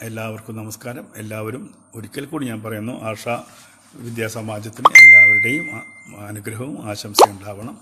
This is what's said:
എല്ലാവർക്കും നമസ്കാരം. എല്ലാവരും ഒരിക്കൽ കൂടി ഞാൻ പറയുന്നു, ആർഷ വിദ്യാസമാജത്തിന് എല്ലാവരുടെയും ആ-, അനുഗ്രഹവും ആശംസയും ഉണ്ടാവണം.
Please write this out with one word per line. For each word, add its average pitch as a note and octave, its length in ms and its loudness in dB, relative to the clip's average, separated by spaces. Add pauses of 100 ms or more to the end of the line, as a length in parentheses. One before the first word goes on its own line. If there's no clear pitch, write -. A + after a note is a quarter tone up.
എല്ലാവർക്കും A2 520 -10
നമസ്കാരം. A#2+ 440 -12 (160)
എല്ലാവരും A2 440 -8 (300)
ഒരിക്കൽ A2+ 380 -10
കൂടി C#3+ 200 -4
ഞാൻ A2 140 -8
പറയുന്നു, A2 280 -6 (140)
ആർഷ A2 200 -8 (800)
വിദ്യാസമാജത്തിന് A2 840 -2 (100)
എല്ലാവരുടെയും A#2 680 8 (100)
ആ-, - 100 -14 (440)
അനുഗ്രഹവും A2 460 -10 (140)
ആശംസയും G#2 460 4
ഉണ്ടാവണം. G#2 460 -14